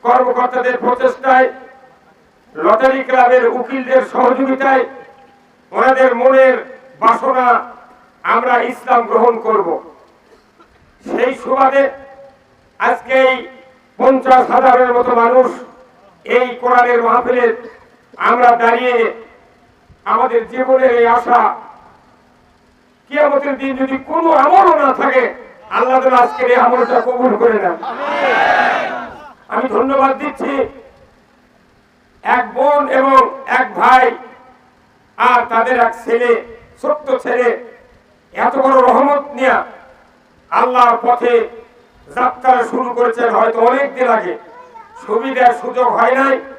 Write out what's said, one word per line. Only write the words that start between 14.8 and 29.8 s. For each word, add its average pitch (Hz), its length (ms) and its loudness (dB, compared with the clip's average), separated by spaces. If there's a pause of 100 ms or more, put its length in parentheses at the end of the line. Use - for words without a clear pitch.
মতো 240 220 0
মানুষ 247 360 2 (720)
এই 247 320 -2
কোরআনের 247 480 2
মাহফিলে 240 520 0 (640)
আমরা 240 380 4
দাঁড়িয়ে 233 580 0 (920)
আমাদের 226 420 0
জীবনের 262 440 0
এই 233 160 2
আশা, 240 480 2 (1500)
কিয়ামতের 277 500 0
দিন 269 200 -6
যদি 269 200 -4
কোনো 330 340 -2
আমলও 320 480 4
না 277 140 0
থাকে, 254 400 -2 (360)
আল্লাহ 254 320 0
যেন 262 120 2
আজকের 247 360 2
এই 247 60 4
আমলটা 240 460 0
কবুল 247 360 -2
করে 233 160 -2
নেন। 185 240 -4 (1700)
আমি 240 220 -6
ধন্যবাদ 262 480 -2